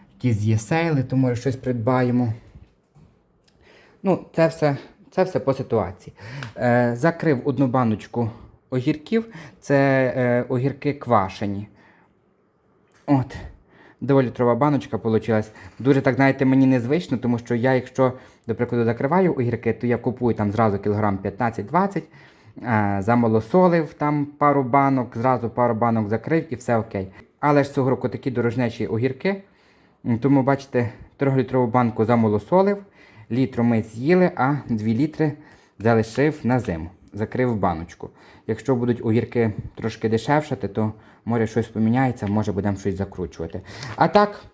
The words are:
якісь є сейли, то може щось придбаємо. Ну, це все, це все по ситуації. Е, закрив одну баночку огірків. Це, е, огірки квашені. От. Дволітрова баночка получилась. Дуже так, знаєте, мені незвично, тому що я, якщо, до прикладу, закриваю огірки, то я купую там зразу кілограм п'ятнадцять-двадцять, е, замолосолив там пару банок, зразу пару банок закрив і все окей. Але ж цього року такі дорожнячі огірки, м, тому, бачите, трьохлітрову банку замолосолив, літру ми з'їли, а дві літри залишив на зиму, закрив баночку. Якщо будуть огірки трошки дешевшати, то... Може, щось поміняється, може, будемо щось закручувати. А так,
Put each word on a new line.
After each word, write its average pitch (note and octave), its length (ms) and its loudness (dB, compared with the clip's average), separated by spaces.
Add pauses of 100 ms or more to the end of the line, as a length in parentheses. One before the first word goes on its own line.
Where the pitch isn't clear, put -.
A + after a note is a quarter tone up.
(140)
якісь A2 280 0
є G#2+ 160 2
сейли, D#3+ 460 0
то B2+ 120 -4
може B2+ 200 2
щось B2 200 -2
придбаємо. B2 760 0 (1700)
Ну, F#3 200 0 (100)
це E3 120 4
все, D3 300 0 (340)
це F#3 120 0
все F3 160 -2
по C3+ 140 0
ситуації. G2+ 600 -4 (420)
Е, A#2+ 380 2
закрив D#3 500 0
одну C3+ 220 0
баночку A#2 640 -2 (400)
огірків. D3+ 560 -2 (340)
Це, C3+ 580 2
е, B2 320 2
огірки C3+ 440 -2
квашені. G2+ 720 -2 (1400)
От. C3+ 320 0 (640)
Дволітрова B2 540 2
баночка C3+ 420 0
получилась. A2 540 0 (280)
Дуже C3+ 220 2
так, C3+ 140 0
знаєте, C3+ 300 2
мені C3 200 6
незвично, C3 520 2
тому A#2+ 220 -2
що A#2+ 160 -4
я, B2+ 180 2
якщо, B2+ 400 0 (340)
до A2+ 80 -4
прикладу, A#2+ 300 0
закриваю C#3 500 2
огірки, A#2 380 -2
то A#2+ 140 -6
я A#2+ 100 2
купую A#2 380 -2
там G#2 160 -2
зразу G#2 280 2
кілограм G#2 380 0
п'ятнадцять-двадцять, A#2 840 -4 (600)
е, G#2 360 0
замолосолив A#2+ 960 2
там D3 320 -2
пару C#3+ 380 2
банок, C3 540 2
зразу A#2+ 320 0
пару A#2+ 260 0
банок A2+ 340 0
закрив D3+ 440 -2
і - 20 -4
все A#2 220 0
окей. G2+ 340 -4 (280)
Але C#3+ 240 4
ж C#3 100 -6
цього C3+ 160 0
року B2+ 200 0
такі B2+ 220 -6
дорожнячі A#2 560 -2
огірки, C3 560 -2 (600)
м, A#2+ 140 0
тому, C#3 240 4
бачите, B2+ 460 0 (280)
трьохлітрову C3 500 0
банку A2+ 380 0
замолосолив, A#2+ 800 2 (480)
літру B2 320 0
ми A#2 180 2
з'їли, F3 540 0
а C3+ 200 0 (140)
дві A2 260 0
літри D3 380 0 (460)
залишив A#2 640 2
на B2 160 2
зиму, F2 300 -6 (240)
закрив A#2 420 -2
баночку. F2 540 -4 (380)
Якщо A#2 280 -2
будуть A#2+ 300 -2
огірки A2+ 480 0 (220)
трошки A2+ 340 -6
дешевшати, A2+ 580 -2
то... A2 260 -2 (320)
Може, A2+ 220 0
щось A2 200 -4
поміняється, A#2 600 0
може, G#2 240 0
будемо G2 260 -2
щось G2 200 -4
закручувати. F#2 640 -8 (340)
А D#3+ 120 4
так, G#3 340 2 (120)